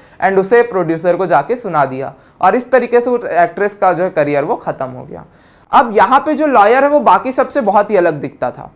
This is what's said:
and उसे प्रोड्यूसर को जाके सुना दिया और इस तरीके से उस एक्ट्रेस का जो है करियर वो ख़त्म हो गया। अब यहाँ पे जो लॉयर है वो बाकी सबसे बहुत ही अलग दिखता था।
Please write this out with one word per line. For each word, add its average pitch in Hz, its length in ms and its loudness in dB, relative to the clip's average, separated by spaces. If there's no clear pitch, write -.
and 190 140 2
उसे 190 240 2
प्रोड्यूसर 175 540 -2
को 185 100 -2
जाके 165 300 0
सुना 170 280 -2
दिया 131 300 -8
और 190 140 2
इस 247 160 -4
तरीके 240 300 2
से 247 100 -4
उस 240 140 -2
एक्ट्रेस 190 500 -2
का 185 180 0
जो 170 120 -2
है 185 60 -4
करियर 143 340 -2
वो 220 120 -4
ख़त्म 143 300 -10
हो 127 180 -16
गया। - 200 -18
अब 233 240 2
यहाँ 240 240 4
पे 302 140 -2
जो 294 120 0
लॉयर 247 380 4
है 285 40 2
वो 294 120 2
बाकी 254 320 2
सबसे 262 280 -2
बहुत 208 300 -2
ही 208 60 0
अलग 175 180 2
दिखता 131 360 -8
था। 120 260 -18